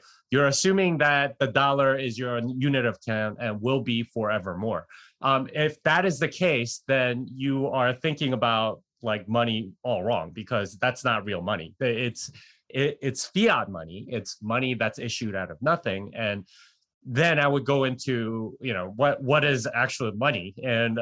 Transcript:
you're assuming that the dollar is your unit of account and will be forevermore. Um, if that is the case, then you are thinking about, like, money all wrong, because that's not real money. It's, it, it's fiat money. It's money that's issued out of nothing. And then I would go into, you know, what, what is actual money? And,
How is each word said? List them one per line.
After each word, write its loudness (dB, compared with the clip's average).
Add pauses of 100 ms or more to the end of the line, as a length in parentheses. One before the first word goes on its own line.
(320)
you're 4
assuming 4
that 2
the 2
dollar 4
is -4
your -2
unit 0
of 0
account -4
and -4
will 2
be 0
forevermore. -2 (340)
Um, 2
if -2
that 4
is 0
the 0
case, 0
then 2
you 0
are 2
thinking -2
about, 0 (220)
like, -2
money 0 (120)
all 0
wrong, -2
because -4
that's -2
not 0
real -4
money. -4
It's, -2 (380)
it, -2
it's -4
fiat 2
money. -10
It's -8
money 0
that's -2
issued -4
out -6
of -14
nothing. -2
And -4 (560)
then 2
I 4
would 0
go 2
into, -4
you -4
know, -6
what, 2
what 4
is 0
actual 0
money? -2 (100)
And, 0